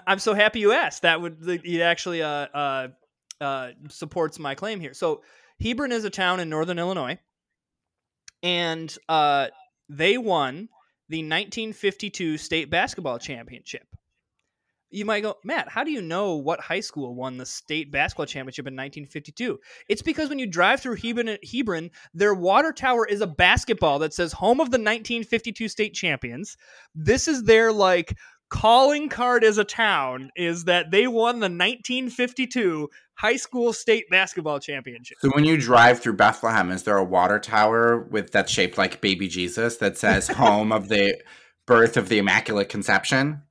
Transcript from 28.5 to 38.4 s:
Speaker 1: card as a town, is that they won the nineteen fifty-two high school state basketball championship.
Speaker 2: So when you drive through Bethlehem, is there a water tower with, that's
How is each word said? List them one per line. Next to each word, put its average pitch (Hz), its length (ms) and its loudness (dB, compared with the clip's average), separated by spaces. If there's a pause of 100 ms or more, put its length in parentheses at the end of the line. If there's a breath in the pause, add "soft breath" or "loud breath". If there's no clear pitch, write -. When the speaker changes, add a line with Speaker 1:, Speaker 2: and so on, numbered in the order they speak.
Speaker 1:
card 240 340 2
as 214 140 6
a 208 60 4
town, 139 720 -2
is 170 300 -4
that 175 260 2
they 220 160 4
won 233 320 0
the 196 100 -2
nineteen 247 600 -2
fifty-two 240 800 -2 (260 soft breath)
high 226 200 0
school 240 380 -2
state - 360 0
basketball 175 500 0
championship. 127 600 -12
Speaker 2:
So 139 140 2
when 147 100 6
you 160 100 4
drive 120 460 8
through 117 160 0
Bethlehem, 107 540 2
is 92 100 -4
there 104 160 2
a 95 60 4
water 92 360 2
tower 117 640 4
with, 104 260 -4
that's 98 200 0